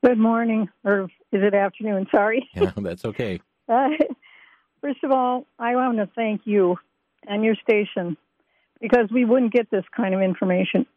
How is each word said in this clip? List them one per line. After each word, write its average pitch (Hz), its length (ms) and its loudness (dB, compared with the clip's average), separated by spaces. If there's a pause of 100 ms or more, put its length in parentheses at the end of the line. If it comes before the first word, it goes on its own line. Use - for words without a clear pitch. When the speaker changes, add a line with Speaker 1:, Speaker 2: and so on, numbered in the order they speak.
Speaker 1:
Good 247 160 4
morning, 226 520 2 (120)
or 196 220 0 (260)
is 196 120 0
it 202 120 2
afternoon? 196 560 -2
Sorry. 220 420 0
Speaker 2:
Yeah, - 220 0
<laughs> - 20 -6
that's 90 280 -8
okay. 104 360 -4 (280)
Speaker 1:
Uh, 262 220 2 (880)
first 285 240 -6
of 277 80 0
all, 254 340 -2 (100)
I 240 200 -2
want 254 220 0
to 196 180 -4
thank 220 280 -4
you 190 340 2 (500)
and 208 160 -4
your 220 180 2
station, 190 540 0 (640)
because 226 320 2
we 247 120 2
wouldn't 233 280 2
get 240 180 0
this 190 140 -2 (120)
kind 190 200 -2
of 190 40 -2
information 185 640 0 (120)